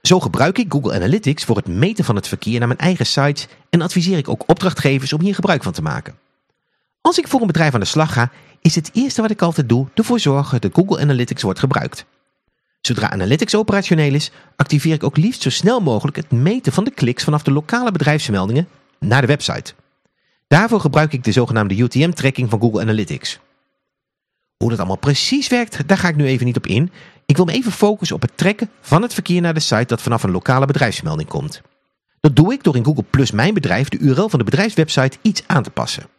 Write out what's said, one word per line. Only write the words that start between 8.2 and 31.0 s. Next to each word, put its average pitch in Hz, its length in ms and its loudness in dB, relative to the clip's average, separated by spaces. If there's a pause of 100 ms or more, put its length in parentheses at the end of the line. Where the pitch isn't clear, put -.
is - 140 4
het 160 180 -4
eerste 247 280 -2
wat 220 100 0
ik 208 100 -2
altijd 156 280 0
doe 127 240 2
ervoor 226 260 0
zorgen 139 420 0
dat - 120 -2
Google 190 260 2
Analytics 131 420 0
wordt 95 180 -2
gebruikt. - 460 -2 (760)
Zodra - 300 -2
Analytics 117 440 0
operationeel 185 580 0
is, 147 180 -2 (240)
activeer 151 380 0
ik 151 100 -2
ook - 140 0
liefst 202 240 0
zo - 80 0
snel 226 300 2
mogelijk 139 380 -2
het 151 140 -6
meten 156 420 0
van 196 100 0
de 262 80 -2
kliks - 320 -2
vanaf 151 200 0
de 143 80 0
lokale 226 400 -2
bedrijfsmeldingen 143 760 -2 (320)
naar 127 220 2
de 120 60 0
website. - 460 -2 (760)
Daarvoor 214 320 4
gebruik 151 340 2
ik 123 100 -6
de 110 80 0
zogenaamde 107 460 0
U 123 100 2
T - 80 -6
M-tracking 131 540 0
van 107 100 0
Google 107 220 2
Analytics. 107 580 -4 (1160)
Hoe 117 120 0
dat 113 100 -2
allemaal 92 180 -2
precies 147 500 0
werkt, 226 400 -2
daar 190 100 2
ga 180 100 0
ik 160 80 0
nu 147 100 2
even 127 200 0
niet 120 120 0
op - 100 -4
in. 143 240 0 (340)
Ik 139 120 4
wil 180 80 4
me 170 60 -2
even 240 200 -2
focussen 208 440 0
op - 60 -6
het - 160 -6
tracken 208 320 -2 (120)
van 160 200 2
het 240 120 -4
verkeer 175 280 0
naar 170 120 0
de 156 60 -2
site 120 260 0
dat 117 160 -4
vanaf 113 220 -2
een 95 80 0
lokale 127 340 2
bedrijfsmelding 82 640 -2